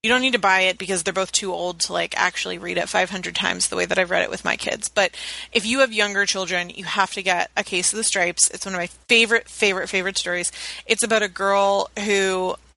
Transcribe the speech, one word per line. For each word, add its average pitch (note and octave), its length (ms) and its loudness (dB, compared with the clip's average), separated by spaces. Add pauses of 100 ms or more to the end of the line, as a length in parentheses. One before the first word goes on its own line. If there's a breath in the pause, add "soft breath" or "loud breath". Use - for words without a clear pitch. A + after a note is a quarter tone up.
You A3 80 0
don't B3+ 100 4
need B3+ 140 2
to A#3 40 2
buy F#3+ 220 4
it F#3 160 2
because F#3 260 -2
they're F3+ 120 -2
both F#3+ 180 -2
too G3 180 0
old F3 300 -4
to, - 140 -2
like, E3+ 200 -2
actually F3+ 440 -2
read F3 180 -6
it F3 140 -2
five F#3 180 2
hundred F#3 260 -8
times F3+ 360 0
the - 60 -4
way F3+ 100 0
that F3+ 120 0
I've F3+ 120 0
read F3+ 120 2
it - 60 -2
with - 160 -8
my - 120 0
kids. - 340 -4
But - 260 0 (340 loud breath)
if A3 140 0
you A#3+ 140 -2
have B3+ 160 4
younger G3+ 320 2
children, F3+ 420 -2
you - 160 -14
have F#3+ 300 0
to G3 80 -6
get F3+ 340 0
A G3+ 80 0
Case F3+ 300 -2
of - 20 -4
the A3 80 -2
Stripes. F3 460 2
It's - 160 -10
one F#3+ 80 -4
of F3 80 -2
my F3 60 -4 (200)
favorite, A3+ 400 4
favorite, F#3+ 400 0
favorite F#3+ 300 -2
stories. F3 340 -4 (340 loud breath)
It's A3 160 0
about A3 200 2
a G3+ 60 -2
girl G3 600 2 (120)
who F#3+ 540 0 (220)